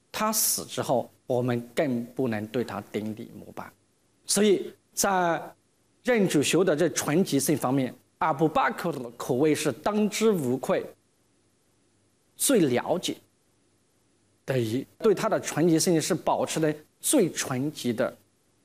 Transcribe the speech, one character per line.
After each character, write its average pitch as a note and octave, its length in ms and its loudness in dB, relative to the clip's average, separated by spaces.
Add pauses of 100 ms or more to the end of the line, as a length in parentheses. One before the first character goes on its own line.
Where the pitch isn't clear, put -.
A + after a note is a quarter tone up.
(100)
他 A3 220 -2
死 - 320 -2
之 - 180 -8
后， A#2+ 280 -2 (160)
我 B2 160 0
们 A#2+ 180 -2 (140)
更 B2+ 320 -2
不 C3 220 -4
能 A2 200 -4
对 A#2+ 140 -2
他 G2+ 180 -6 (120)
顶 G#2+ 240 -6
礼 A2+ 180 -16
膜 - 200 -18
拜。 F#2 160 -14 (540)
所 - 180 0
以 - 300 2 (200)
在 F3+ 480 0 (640)
认 A3 260 2
主 D3 140 2
学 D#3 220 2
的 E3+ 100 4
这 D#3+ 160 2
传 E3 340 0
奇 C#3 140 0
性 C3+ 180 2
方 B2+ 160 0
面， C3+ 220 0 (240)
阿 D#3+ 140 0
布 D3+ 160 2
巴 C4 220 2
克 F3 220 -4 (240)
可 - 180 -4
谓 D3 200 4
是 D3 180 -2
当 G#3 360 0
之 A3 220 2
无 C3+ 260 0
愧 D3+ 280 -2 (1500)
最 B3 240 2
了 C3+ 380 2
解 - 180 -6 (1300)
的 C3 140 -2
一， A#2 280 -2 (120)
对 A3 160 4
他 G#3+ 140 -2
的 E3 120 0
传 D#3+ 280 0
奇 D#3+ 100 4
性 D#3+ 220 2
是 F3+ 140 -2
保 C3 300 0
持 D#3+ 160 -4
的 D3+ 140 0 (260)
最 G#3+ 320 2
传 C3+ 400 -4
奇 A#2+ 200 -4
的 A2+ 220 -2 (500)